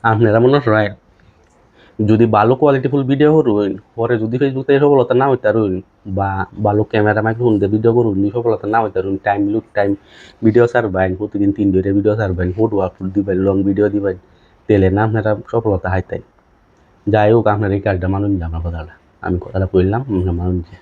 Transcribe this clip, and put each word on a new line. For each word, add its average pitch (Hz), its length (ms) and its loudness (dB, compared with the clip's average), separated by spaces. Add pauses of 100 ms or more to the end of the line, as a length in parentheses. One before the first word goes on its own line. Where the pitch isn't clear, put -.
আপনারা 113 360 2
মনে 131 200 4
হয় 107 300 0 (1160)
যদি 110 200 4
ভালো 110 300 2
কোয়ালিটিফুল 139 480 0
ভিডিও 151 380 2
করবেন, 104 360 0 (180)
পরে 113 220 -2
যদি 113 200 -4
Facebook 131 260 -2
থেকে 139 160 2
সফলতা 139 340 4
না 131 160 2
হইতে 113 240 0
পারেন 98 280 0 (260)
বা 95 380 -4 (180)
ভালো 104 200 2
ক্যামেরা 107 380 0
মাইক্রোফোন 113 380 0
দিয়ে 98 120 0
ভিডিও 113 220 2
করবেন, 104 360 0
সফলতা 117 380 -4
না 113 140 0
হইতে 95 200 -4
পারেন, 98 160 -4
টাইম 101 320 -2
লুক 107 140 -2 (100)
টাইম 101 220 0 (480)
ভিডিও 117 240 4
ছাড়বেন, 95 480 0
প্রতিদিন 101 360 -2
তিন 101 200 0
দুইটা 95 220 0
ভিডিও 101 220 2
ছাড়বেন, 92 360 -2
ফটো 107 280 0
আপলোড 95 340 -6
দিবেন, 98 240 -2
লং 95 260 0
ভিডিও 101 260 0
দিবেন, 101 280 -4 (520)
তাহলে 98 200 4
না 101 140 0
আপনারা 107 320 -2 (160)
সফলতা 101 380 -2
হাইতেন। - 320 -6 (840)
যাই 107 260 4
হোক, 113 140 2
আপনারা 104 260 0
এই 101 60 -2
কাজটা 92 280 -2
মানুন 98 300 -2
যে 82 60 -6
আমার 82 180 -6
কথাটা, 82 320 -10 (280)
আমি 87 200 -4
কথাটা 95 240 -4
কইলাম, 95 360 0
আপনারা 92 300 -4
মানুন 90 280 -2
যে। - 220 -14